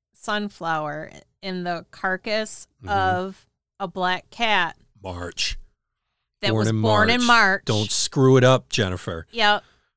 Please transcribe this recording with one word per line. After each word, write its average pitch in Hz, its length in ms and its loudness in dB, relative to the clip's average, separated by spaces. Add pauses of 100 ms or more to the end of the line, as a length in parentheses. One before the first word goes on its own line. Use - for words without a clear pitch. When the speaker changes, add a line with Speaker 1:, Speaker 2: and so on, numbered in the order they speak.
(140)
Speaker 1:
sunflower 165 960 -6 (320)
in 185 220 -6
the 175 260 -6
carcass 214 760 -6 (160)
Speaker 2:
Mm-hmm. - 60 -14
Speaker 1:
of 190 580 -2 (340)
a 196 80 -6
black 180 420 -4
cat. 202 460 0 (260)
Speaker 2:
March. 87 560 -8 (840)
Speaker 1:
That 202 80 0
Speaker 2:
Born 220 80 0
Speaker 1:
was 214 100 0
Speaker 2:
in 220 140 0
Speaker 1:
born 214 280 4
in 247 120 2
Speaker 2:
March. 240 40 0
Speaker 1:
March. 214 380 4
Speaker 2:
Don't 107 260 0
screw 131 460 4
it 127 80 6
up, 127 240 4
Jennifer. 90 640 -4
Speaker 1:
Yep. 208 300 2 (340)